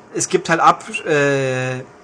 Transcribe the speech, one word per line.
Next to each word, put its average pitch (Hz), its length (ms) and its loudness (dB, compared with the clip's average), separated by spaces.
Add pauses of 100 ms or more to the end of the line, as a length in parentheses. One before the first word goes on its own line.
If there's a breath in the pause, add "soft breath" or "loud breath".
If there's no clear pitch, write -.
(140)
es - 140 -4
gibt 175 200 -2
halt 165 120 2
ab-, 165 240 4 (200)
äh, 131 760 0 (220)